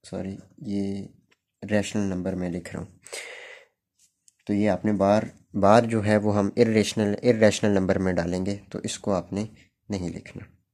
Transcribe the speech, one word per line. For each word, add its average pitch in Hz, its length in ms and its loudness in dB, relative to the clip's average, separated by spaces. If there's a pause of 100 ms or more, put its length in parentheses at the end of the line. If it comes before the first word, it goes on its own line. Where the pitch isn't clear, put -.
सॉरी, 95 340 -10 (240)
ये 98 520 -6 (500)
रैशनल 104 380 -2
नंबर 92 320 -4
मैं 90 160 -4
लिख 85 240 -10
रहा - 80 -8
हूँ, - 180 -16 (1500)
तो 104 80 -2
ये 104 120 2
आपने 104 260 0
बार, 101 400 2 (240)
बार 104 300 6
जो 113 140 0
है 107 160 2
वो 104 140 2
हम 101 280 0
इरेशनल, 107 640 2
इरेशनल 110 460 4
नंबर 95 280 2
में 92 160 0
डालेंगे, 90 400 -2
तो - 280 -12
इसको - 280 -6
आपने 98 380 -2 (420)
नहीं 90 200 -6
लिखना। - 360 -16 (280)